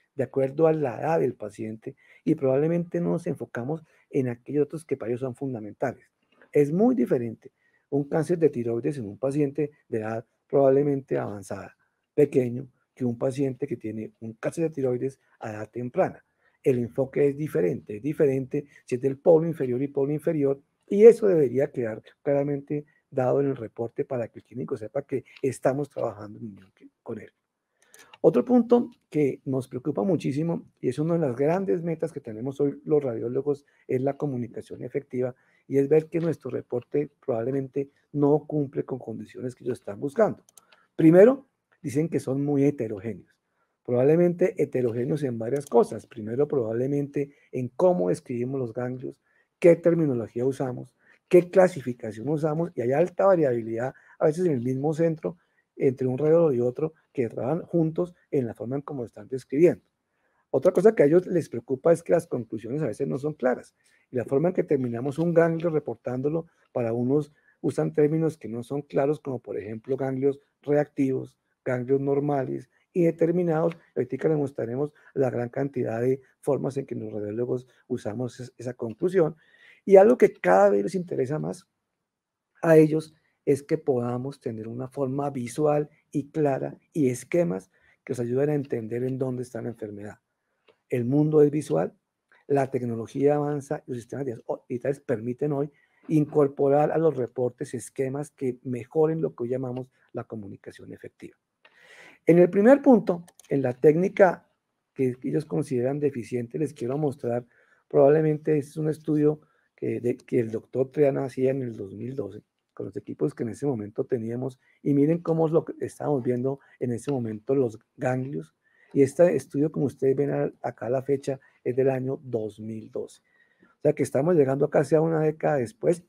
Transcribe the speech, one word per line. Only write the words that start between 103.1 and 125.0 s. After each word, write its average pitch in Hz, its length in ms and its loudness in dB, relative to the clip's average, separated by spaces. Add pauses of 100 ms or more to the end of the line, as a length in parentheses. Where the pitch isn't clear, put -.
en 143 160 0
la 127 100 -2
técnica 170 720 4 (460)
que 127 300 0
ellos 156 220 -4
consideran 143 540 -2
deficiente, 123 600 -4
les 139 140 -4
quiero 123 240 -6
mostrar, 123 480 -2 (420)
probablemente 151 720 4
este 143 140 -6
es - 60 -12
un 156 120 -2
estudio 151 520 0 (340)
que, 117 240 -6
de, 120 180 -2
que - 220 -2
el 113 120 -2
doctor 123 400 -4
Triana 139 340 0
hacía 131 260 0
en 135 120 -4
el 120 120 -8
dos 101 200 -12
mil 120 200 -10
doce, 101 280 -10 (300)
con 117 140 -10
los 107 100 -12
equipos 143 360 -6
que - 100 -8
en 113 60 -4
ese 107 160 -8
momento 120 400 -4
teníamos, 120 540 -6 (240)
y 147 100 0
miren 147 260 2
cómo 165 280 0
es 151 40 -2
lo 160 140 2
que - 140 -10
estábamos 131 440 -4
viendo 123 360 -2 (200)
en 127 120 -2
ese 113 200 -6
momento 117 440 -4
los 120 240 0 (160)
ganglios, 131 600 -6 (380)
y 139 80 4
este 165 340 4
estudio, 143 360 -2
como 156 140 -2
ustedes 135 300 0
ven 143 160 0
a-, 143 200 -2 (100)
acá - 260 -8
a - 20 -4
la 131 120 0
fecha, 135 380 -4 (240)
es 127 120 -4
del 135 140 2
año 131 340 -4
dos 110 360 -6
mil 110 320 -12
doce. - 300 -12 (420)
O - 180 -20
sea 151 120 2
que 151 100 -2
estamos 156 320 0
llegando 143 340 2
casi 160 260 2
a 151 60 4